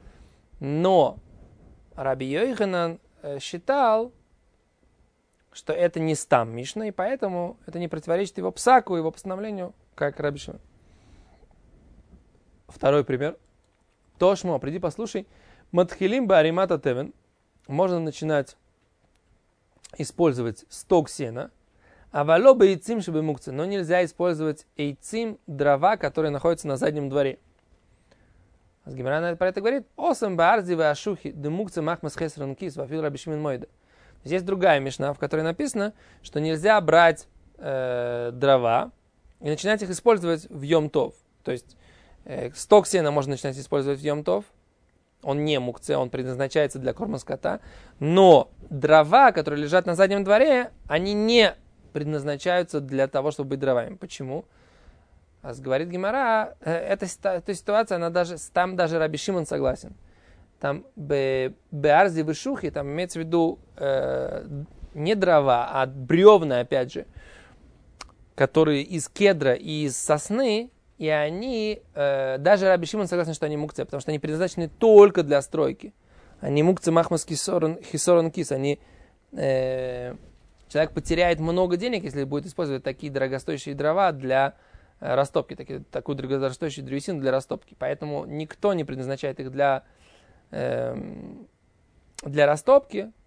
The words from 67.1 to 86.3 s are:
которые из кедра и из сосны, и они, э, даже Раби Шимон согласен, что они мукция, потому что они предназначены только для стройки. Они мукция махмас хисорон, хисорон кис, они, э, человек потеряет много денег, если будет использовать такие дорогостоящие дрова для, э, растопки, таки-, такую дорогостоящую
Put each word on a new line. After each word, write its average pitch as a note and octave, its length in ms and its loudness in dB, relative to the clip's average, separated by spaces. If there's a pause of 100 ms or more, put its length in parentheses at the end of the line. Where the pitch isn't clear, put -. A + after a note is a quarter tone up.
которые D3 480 2
из E3 240 -8
кедра D#3 460 2
и D3+ 320 -4
из C3 100 -6
сосны, A3 720 -2 (280)
и D#3 100 -4
они, G#3 720 -2 (140)
э, C3+ 420 -2
даже F#3 300 4
Раби F3 180 4
Шимон G3+ 220 -4
согласен, E3 260 -2
что D#3 120 -4
они D3+ 100 -4
мукция, D3 300 -6
потому C#3+ 140 -8
что D3+ 120 -6
они D3+ 80 -4
предназначены E3 480 -4
только G#3 560 10
для C#3+ 180 2
стройки. D3 500 -4 (480)
Они C#3+ 220 0
мукция E3+ 300 2
махмас E3 340 0
хисорон, E3 560 -4
хисорон E3 480 2
кис, D#3 220 -6
они, C3+ 260 -2 (540)
э, C3 840 -4 (540)
человек D#3 240 -2
потеряет E3+ 480 0
много F3 360 0
денег, G#3+ 280 -4
если C#3+ 180 -6
будет C#3+ 240 -6
использовать C#3+ 380 -6
такие C#3+ 260 -8
дорогостоящие C3+ 640 -6
дрова D#3+ 380 0
для, C3+ 420 0 (460)
э, - 160 -6
растопки, C#3 400 -2
таки-, C#3+ 240 -12 (100)
такую C#3 240 -8
дорогостоящую C3+ 680 -6